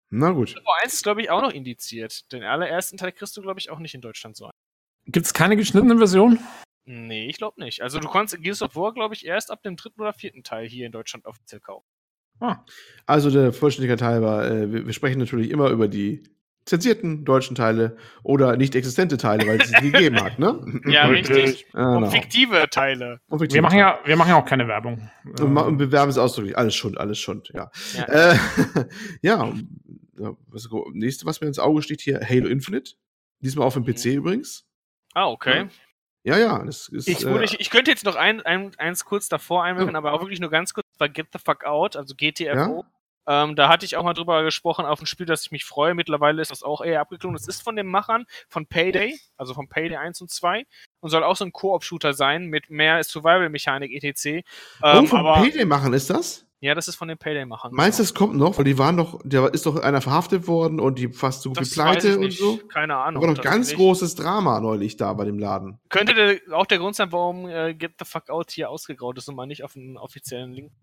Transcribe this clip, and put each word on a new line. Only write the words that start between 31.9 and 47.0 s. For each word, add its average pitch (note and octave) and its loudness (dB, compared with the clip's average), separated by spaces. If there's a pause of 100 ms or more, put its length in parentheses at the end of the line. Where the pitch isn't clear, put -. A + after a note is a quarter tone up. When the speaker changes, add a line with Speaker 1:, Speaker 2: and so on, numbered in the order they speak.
Speaker 1:
hier, C#3 -2
Halo B2+ 2
Infinite. C#3 -6 (440)
Diesmal C3 -2
auf C3 0
dem C3+ -2
Speaker 2:
Mhm. - -6
Speaker 1:
P B2 -2
C A#2+ -2
übrigens. E3 -6 (500)
Speaker 2:
Ah, F3+ 0
okay. C3+ -2 (560)
Speaker 1:
Ja, C#3+ 2
ja, G3+ 2
das - -12
ist, - -8
Speaker 2:
Ich, F3 -2
wurde, C3 2
Speaker 1:
äh, - 2
Speaker 2:
ich, - -2
ich - -6
könnte C4 2
jetzt - 0
noch G3 0
ein, G3 0
ein, F#3+ -4
eins E3+ -6
kurz - -4
davor E3+ -2
einwerfen, F#3 -2
Speaker 1:
Ja. D#3+ -4
Speaker 2:
aber D3+ -2
auch D#3 0
wirklich F#3+ -10
nur E3+ -6
ganz D#3+ -2
kurz, G#3+ -8 (140)
war D3 0
Get D3+ -8
the - -12
Fuck - -4
Out, D3+ -2
also C#3 -14
G D3+ -2
T - -8
F C#3+ 0
O. F3+ -6
Speaker 1:
Ja? - -20 (380)
Speaker 2:
Ähm, D3 0
da C#3+ 6
hatte E3+ 6
ich - -6
auch F3 -4
mal F3 0
drüber E3 0
gesprochen D#3+ -2
auf D3 -2
ein D#3 -10
Spiel, - -8
das E3 -2
ich - -14
mich D3 -10
freue. D#3 0
Mittlerweile D#3 0
ist - -8
das C3 -16
auch D3 -6
eher D#3 -2